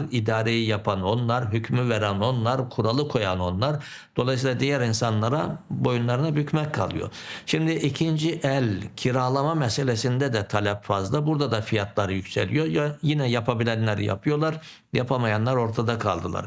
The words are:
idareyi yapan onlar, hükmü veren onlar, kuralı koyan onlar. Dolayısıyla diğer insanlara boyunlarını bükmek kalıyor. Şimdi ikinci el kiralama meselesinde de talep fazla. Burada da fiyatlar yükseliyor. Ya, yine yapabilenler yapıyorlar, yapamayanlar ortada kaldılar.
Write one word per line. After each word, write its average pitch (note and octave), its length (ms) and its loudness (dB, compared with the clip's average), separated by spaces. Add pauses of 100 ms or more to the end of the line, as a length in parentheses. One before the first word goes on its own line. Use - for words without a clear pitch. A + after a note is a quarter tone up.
(120)
idareyi A2+ 560 0
yapan G#2 340 0
onlar, A#2 500 0
hükmü A#2+ 380 0
veren G#2 300 2
onlar, B2 500 0
kuralı B2 380 0
koyan F#2+ 320 0
onlar. A2 440 0 (320)
Dolayısıyla B2+ 440 2
diğer C3+ 220 2
insanlara A#2 760 0 (120)
boyunlarını B2+ 640 0
bükmek D3 380 0
kalıyor. F2+ 360 -2 (360)
Şimdi D#3+ 260 2
ikinci D#3+ 720 0
el C3 380 2 (140)
kiralama C3 600 0
meselesinde B2+ 800 0
de G2+ 140 0
talep G2+ 360 0
fazla. G#2 440 0
Burada C#3+ 240 0
da A2 100 0
fiyatlar G#2 480 -2
yükseliyor. G2 560 -2
Ya, D3+ 360 0
yine D3 280 2
yapabilenler A2+ 680 0
yapıyorlar, D3 640 0 (320)
yapamayanlar B2 640 2
ortada A2+ 440 0
kaldılar. F#2+ 480 -2